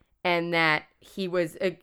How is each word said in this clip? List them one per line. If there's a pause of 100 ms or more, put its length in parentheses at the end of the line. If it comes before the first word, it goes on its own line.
(260)
and
that (160)
he
was,
uh, (120)